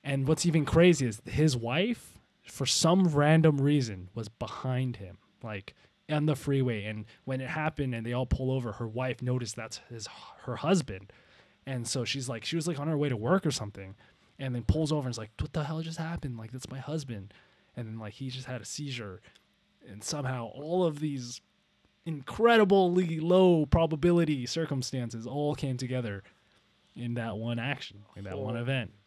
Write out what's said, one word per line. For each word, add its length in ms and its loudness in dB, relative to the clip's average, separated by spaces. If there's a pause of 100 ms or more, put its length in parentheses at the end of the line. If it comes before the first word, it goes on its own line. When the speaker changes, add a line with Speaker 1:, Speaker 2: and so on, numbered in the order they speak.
Speaker 1:
And 240 0
what's 160 2
even 220 4
crazy 400 6
is 180 -4
his 320 2
wife, 640 -2 (260)
for 220 -6
some 420 6
random 520 6
reason, 540 2
was 140 -6
behind 680 -4
him, 220 -16 (240)
like, 320 -10 (360)
on 160 0
the 100 2
freeway. 480 0
And 220 -8 (180)
when 160 -6
it 80 -8
happened 460 -4
and 120 -6
they 60 -4
all 140 -2
pull 260 0
over, 200 -4
her 140 -6
wife 360 -6
noticed 340 -4
that's 320 -12
his, 180 -14 (360)
her 140 -8
husband. 540 -2 (560)
And 220 -6
so 160 -2
she's 240 -6
like, 160 -8
she 100 -6
was, 140 -2
like, 100 -4
on 80 -4
her 120 0
way 100 0
to 80 -2
work 300 2
or 40 2
something, 440 -8 (440)
and 160 -6
then 80 -4
pulls 300 2
over 160 -2
and 60 -4
is 40 -8
like, 120 -10 (100)
"What 140 -6
the 100 -2
hell 160 -4
just 180 -8
happened? 400 -6
Like, 140 -14
that's 180 -12
my 80 -10
husband." 540 -8 (440)
And 120 -8
then, 100 -10
like, 160 -10
he 140 -10
just 180 -10
had 140 -8
a 60 -16
seizure. 560 -10 (680)
And 160 -16
somehow 500 -4
all 300 0
of 160 0
these 400 -6 (640)
incredibly 1160 4
low 460 6
probability 800 4
circumstances 800 -4
all 280 -2
came 240 -4
together 440 -4 (720)
in 200 -6
that 240 -4
one 200 -4
action, 460 -8 (120)
in 80 -14
that 140 -8
one 160 -4
Speaker 2:
Whoa. 60 -4
Speaker 1:
event. 320 -4 (140)